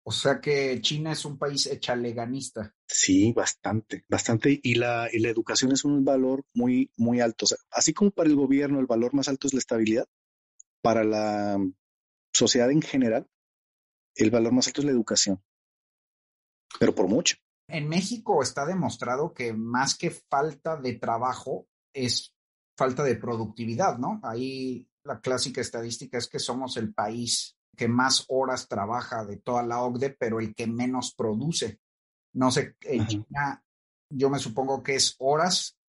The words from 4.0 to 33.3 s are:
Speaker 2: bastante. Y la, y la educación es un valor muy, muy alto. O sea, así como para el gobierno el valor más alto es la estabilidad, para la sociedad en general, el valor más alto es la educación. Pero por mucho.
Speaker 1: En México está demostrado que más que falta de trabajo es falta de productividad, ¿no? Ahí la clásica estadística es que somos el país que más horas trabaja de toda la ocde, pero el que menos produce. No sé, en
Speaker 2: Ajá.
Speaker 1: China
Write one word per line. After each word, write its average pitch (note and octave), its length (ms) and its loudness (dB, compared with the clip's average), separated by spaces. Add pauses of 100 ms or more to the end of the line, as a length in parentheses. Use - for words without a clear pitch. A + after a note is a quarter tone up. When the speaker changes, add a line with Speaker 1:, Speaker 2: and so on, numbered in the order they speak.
Speaker 2:
bastante. B2+ 540 2
Y B2 120 0
la, A#2 380 0
y A2+ 80 0
la A#2 80 2
educación A2+ 440 0
es C3+ 120 2
un C#3+ 200 4
valor C3+ 400 2 (100)
muy, B2+ 420 2
muy A#2 240 2
alto. A#2 240 0
O G2+ 40 2
sea, - 100 0 (120)
así B2 220 2
como G3+ 180 4
para E3+ 180 2
el D3 80 6
gobierno C#3 440 4
el B2+ 60 2
valor A#2+ 280 2
más C#3 140 0
alto C#3 180 -4
es C3+ 80 0
la B2+ 60 2
estabilidad, A2+ 460 2 (760)
para A2+ 220 4
la G#2 540 0 (760)
sociedad A#2+ 380 4
en D3+ 120 4
general, B2+ 460 0 (840)
el G#2+ 160 4
valor A2+ 220 4
más B2+ 140 4
alto - 140 -4
es C#3+ 60 0
la C#3+ 60 2
educación. G#2 500 0 (1400)
Pero G#2 160 4
por F#2+ 140 2
mucho. A#2 280 2 (320)
Speaker 1:
En D3+ 200 -6
México F#3+ 540 0
está C#3 240 -2
demostrado D3 680 -2
que A#2+ 200 -6
más A#2+ 440 -2
que E3+ 140 -4
falta D#3 680 -4
de B2+ 180 -4
trabajo A#2+ 760 -4 (260)
es B2 400 -4 (420)
falta C3 280 0
de B2 120 2
productividad, A#2 840 -4
¿no? F3+ 240 -4
Ahí B2+ 640 -8 (160)
la B2 160 -10
clásica B2+ 400 -4
estadística A#2 560 -8
es A#2+ 120 -6
que D3 100 -8
somos B2+ 400 -6
el G#2+ 160 -6
país A2+ 640 -4 (180)
que A#2+ 120 0
más B2+ 400 2
horas C3 400 -2
trabaja A2+ 560 -4
de G2+ 120 -10
toda A#2+ 260 -2
la A#2+ 200 -2
ocde, B2 280 -2
pero A2+ 300 -2
el G#2+ 140 -6
que A#2 120 -6
menos B2 480 -2
produce. A#2 640 -2 (540)
No C3 160 4
sé, - 320 -2
en B2 180 -2
Speaker 2:
Ajá. G#2+ 80 0
Speaker 1:
China C#3 560 -6 (460)